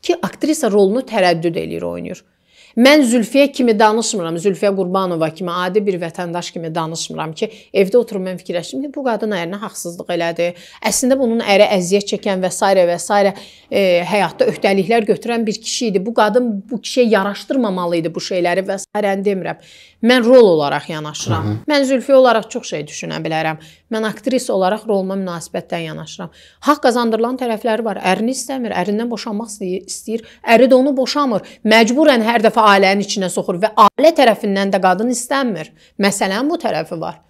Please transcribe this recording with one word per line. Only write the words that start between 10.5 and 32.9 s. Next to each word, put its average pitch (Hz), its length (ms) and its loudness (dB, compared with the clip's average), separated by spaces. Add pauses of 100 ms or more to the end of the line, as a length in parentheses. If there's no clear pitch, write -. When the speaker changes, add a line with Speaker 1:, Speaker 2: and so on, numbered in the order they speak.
Speaker 1:
Əslində 254 320 2
bunun 233 240 0
əri 202 240 6
əziyyət 190 460 0
çəkən 202 260 -2
və 185 120 -2
s. 196 200 0 (160)
və 175 100 0
s. 202 220 0 (520)
e, 185 360 2
həyatda 185 400 0
öhdəliklər 196 580 0
götürən 233 400 -2
bir 208 140 -4
kişi - 280 -6
idi. 190 180 -2
Bu 226 80 -6
qadın 214 580 0
bu 233 80 -6
kişiyə 240 300 0
yaraşdırmamalı 196 880 -2
idi 165 180 -4
bu 175 80 -6
şeyləri 180 400 -2
və 196 160 -6
s. - 60 -12 (400)
demirəm. 170 320 -4 (460)
Mən 240 220 4
rol 240 300 8
olaraq 143 340 -2
yanaşıram. 151 560 -4
Speaker 2:
Hı 104 40 -2
hı. 107 80 -4 (100)
Speaker 1:
Mən 285 180 2
Zülfiyə 269 300 2
olaraq 233 340 6
çox - 220 -10
şey 147 160 -8
düşünə 160 340 -8
bilərəm. 160 380 -4 (320)
Mən 220 160 -4
aktris 247 420 -4
olaraq 208 380 0
roluma 190 260 -2
münasibətdən 175 720 -8
yanaşıram. 156 460 -12 (280)
Haqq 294 220 0
qazandırılan 233 560 0
tərəfləri 226 480 -2
var. 202 160 -4
Ərini 202 320 0
istəmir, 262 400 -6
ərindən 208 380 -2
boşanmaq 226 400 -8
istəyi-, 185 340 -8
istəyir. - 380 -8 (180)
Əri 233 300 6
də - 20 8
onu 262 240 4
boşamır. 254 460 -2 (200)
Məcburən 233 600 4
hər 233 160 2
dəfə 220 200 4
ailənin 196 440 4